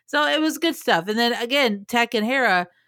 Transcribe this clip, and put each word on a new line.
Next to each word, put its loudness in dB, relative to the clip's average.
So 0
it 0
was -2
good -2
stuff. 0
And -2
then 2
again, 0
Tech 0
and 0
Hera, 2